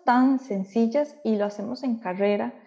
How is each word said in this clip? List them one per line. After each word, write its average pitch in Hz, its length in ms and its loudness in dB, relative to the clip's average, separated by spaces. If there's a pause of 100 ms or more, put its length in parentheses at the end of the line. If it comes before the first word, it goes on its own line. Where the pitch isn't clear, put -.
tan 254 340 4
sencillas 226 840 -2
y 220 120 0
lo 208 100 0
hacemos 214 380 -8
en 233 140 -2
carrera, 202 560 0 (120)